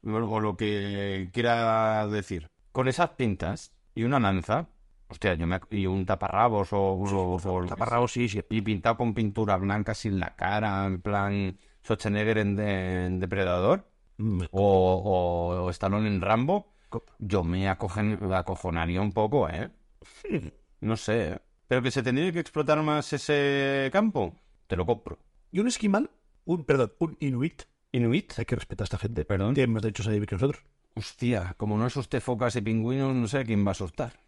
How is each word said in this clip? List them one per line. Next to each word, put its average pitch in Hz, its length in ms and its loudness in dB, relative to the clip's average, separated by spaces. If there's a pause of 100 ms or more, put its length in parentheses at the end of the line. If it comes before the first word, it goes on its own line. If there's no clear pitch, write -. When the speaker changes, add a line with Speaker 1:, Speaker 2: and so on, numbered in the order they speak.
Speaker 1:
O 110 360 0
lo 107 180 0
que 101 760 -2
quiera 110 760 2
decir. 98 400 -4 (240)
Con 131 160 0
esas 151 240 2
pintas 101 600 -4 (240)
y 113 80 -2
una 131 160 2
lanza, 107 480 0 (400)
hostia, - 260 0
yo 82 140 0
me 87 120 0
ac-, - 80 -18 (100)
y 98 100 0
un 95 180 0
taparrabos 101 680 2
o, 101 60 2
o, 95 580 2
o, 92 160 -2
o 90 120 0
Speaker 2:
Taparrabos, 113 460 0
sí, 120 180 0
sí. 98 200 -4
Speaker 1:
y 110 120 0
pintado 110 360 0
con 117 160 0
pintura 104 440 0
blanca, 101 360 0
sin 98 260 -2
la - 160 -4
cara, 98 500 -2
en 92 160 -2
plan 101 560 -2 (260)
Schwarzenegger 107 540 0
en 101 180 2
de-, 92 520 0
en 92 120 -2
Depredador, 92 680 2 (280)
Speaker 2:
Me 98 340 -2
Speaker 1:
o, 95 100 0
o, 90 1040 4
o 90 60 -2
Stallone 101 360 0
en 98 140 0
Rambo, 127 520 0 (160)
Speaker 2:
co- - 160 -8 (120)
Speaker 1:
yo 95 260 0
me 92 260 0
acogen-, 98 640 -2
acojonaría 90 680 -2
un 104 100 0
poco, 107 380 2
¿eh? 82 200 -6 (600)
Speaker 2:
Hmm. 135 180 -4 (340)
Speaker 1:
No 107 140 0
sé, 104 360 -2
¿eh? - 80 -8 (280)
Pero 127 160 2
que 123 80 0
se 135 100 0
tendría 131 300 0
que 170 80 -4
explotar 151 420 0
más 151 320 0
ese 139 800 0
campo, 190 440 0 (320)
te - 80 -2
lo 87 100 0
compro. - 340 -2 (320)
Speaker 2:
¿Y 180 80 -2
un 220 80 2
esquimal? 220 420 0 (360)
Un, 170 180 0
perdón, 131 360 2
un 160 200 -2
inuit. 135 440 -4 (280)
Speaker 1:
¿Inuit? 120 480 0
Speaker 2:
Hay 113 60 -2
que - 100 -2
respetar - 280 -6
a - 20 -4
esta - 120 -6
gente. 104 280 -4
Speaker 1:
Perdón. 101 300 2
Speaker 2:
Tiene 127 180 4
más 110 100 -2
derechos 110 240 -2
a 110 40 0
vivir 104 160 0
que - 80 -4
nosotros. 131 280 -2 (320)
Speaker 1:
Hostia, 107 640 -2
como 104 200 -2
no 113 80 2
asuste 127 360 -4
focas 120 340 0
y 123 60 -2
pingüinos, 120 540 0
no 120 120 2
sé 135 120 0
a 135 40 -2
quién 110 220 2
va 101 40 4
a - 20 0
asustar. 104 420 -6 (140)